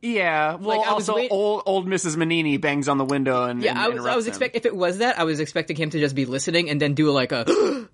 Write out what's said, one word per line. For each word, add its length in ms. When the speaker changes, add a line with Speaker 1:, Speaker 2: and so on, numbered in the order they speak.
Speaker 1:
Yeah, 540
well, 240
Speaker 2:
Like, 80
I 60
was 140
Speaker 1:
also 140
Speaker 2:
wait- 100
Speaker 1:
old, 340
old 220
Missus 300
Manini 400
bangs 320
on 80
the 80
window 400
and, 180
Speaker 2:
Yeah, 80
Speaker 1:
and 80
Speaker 2:
I 80
was, 80
I 40
Speaker 1:
interrupts 180
Speaker 2:
was 100
Speaker 1:
him. 40
Speaker 2:
expect-, 260
if 80
it 100
was 220
that, 200
I 60
was 160
expecting 380
him 140
to 80
just 140
be 120
listening 440
and 120
then 140
do, 160
like, 200
a, 640